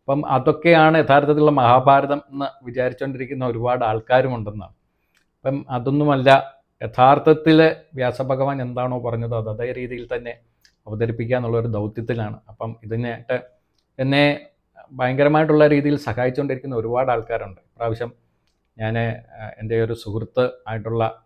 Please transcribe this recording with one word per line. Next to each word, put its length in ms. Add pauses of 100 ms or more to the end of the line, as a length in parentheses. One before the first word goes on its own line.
അപ്പം 200 (160)
അതൊക്കെയാണ് 640
യഥാർത്ഥത്തിലുള്ള 580
മഹാഭാരതം 600 (120)
എന്ന് 160 (200)
വിചാരിച്ചുകൊണ്ടിരിക്കുന്ന 800
ഒരുപാട് 380
ആൾക്കാരുമുണ്ടെന്നാണ്. 880 (640)
അപ്പം 200 (180)
അതൊന്നുമല്ല, 520 (540)
യഥാർത്ഥത്തിൽ 760 (400)
വ്യാസഭഗവാൻ 680
എന്താണോ 400
പറഞ്ഞത് 340
അത് 140
അതേ 140 (120)
രീതിയിൽ 320
തന്നെ 220 (520)
അവതരിപ്പിക്കുക 500
എന്നുള്ളൊരു 420
ദൗത്യത്തിലാണ്. 680
അപ്പം 360
ഇതിനായിട്ട് 540 (600)
എന്നെ 260 (680)
ഭയങ്കരമായിട്ടുള്ള 760
രീതിയിൽ 400
സഹായിച്ചുകൊണ്ടിരിക്കുന്ന 760
ഒരുപാട് 340
ആൾക്കാരുണ്ട്. 440
ഇപ്രാവശ്യം 520 (640)
ഞാൻ, 220
ആ, 520 (100)
എൻ്റെ 240
ഒരു 100 (100)
സുഹൃത്ത് 420 (220)
ആയിട്ടുള്ള 360 (220)